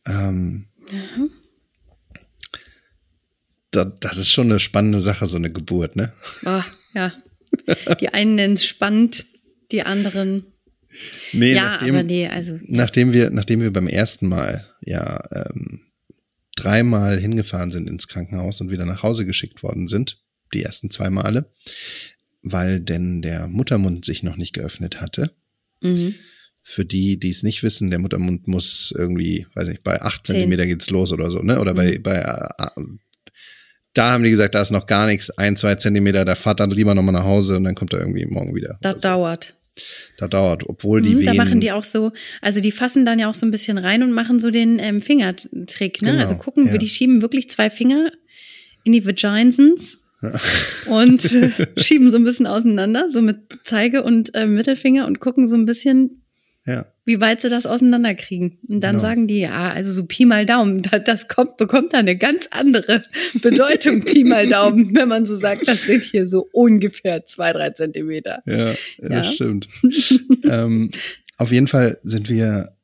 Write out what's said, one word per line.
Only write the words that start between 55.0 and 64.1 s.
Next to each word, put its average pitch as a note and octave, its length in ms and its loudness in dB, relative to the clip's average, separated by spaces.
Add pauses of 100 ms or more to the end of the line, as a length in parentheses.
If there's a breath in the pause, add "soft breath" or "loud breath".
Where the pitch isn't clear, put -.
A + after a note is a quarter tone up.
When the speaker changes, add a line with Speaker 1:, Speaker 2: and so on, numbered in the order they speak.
Speaker 2:
und C#4+ 120 -2
gucken B3 300 2
so A#3 80 2
ein A3+ 80 4
bisschen, C4 560 2 (440)
Speaker 1:
Ja. B2 200 -6 (180)
Speaker 2:
wie A3+ 180 0
weit A3+ 200 2
sie B3 80 -2
das A#3+ 160 -2
auseinanderkriegen. A#3 920 0 (100)
Und G#3 120 -2
dann G3 140 0
Speaker 1:
Genau. G#3 60 0
Speaker 2:
sagen A3+ 260 0
die, G#3 140 0
ja, E3+ 300 -4
also G3 200 -6
so F#3 140 -4
Pi B3 200 2
mal G#3+ 200 6
Daumen, G#3 360 2
da, G3 180 0
das A3 280 -2
kommt, - 300 0
bekommt B3+ 360 2
da C#4 60 2
eine F#3 180 2
ganz C#4+ 340 0
andere A#3 500 2 (400 loud breath)
Bedeutung, C4 640 4
Pi D4 180 6